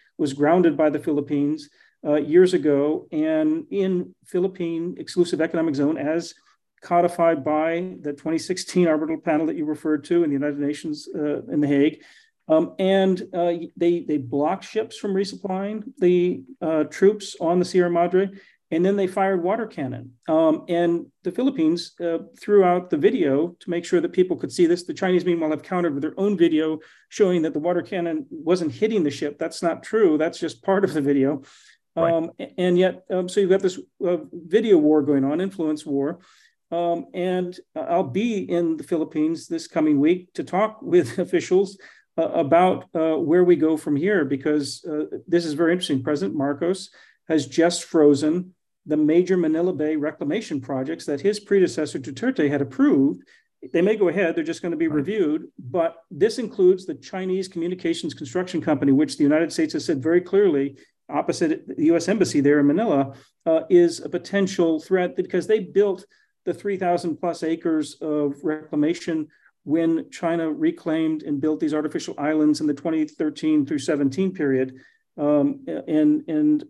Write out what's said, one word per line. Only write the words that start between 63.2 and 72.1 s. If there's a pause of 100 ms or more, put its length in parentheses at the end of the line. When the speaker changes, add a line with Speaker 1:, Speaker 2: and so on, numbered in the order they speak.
Speaker 1:
uh,
is
a
potential
threat
because
they
built (400)
the
three
thousand
plus
acres
of
reclamation (360)
when
China
reclaimed
and
built
these
artificial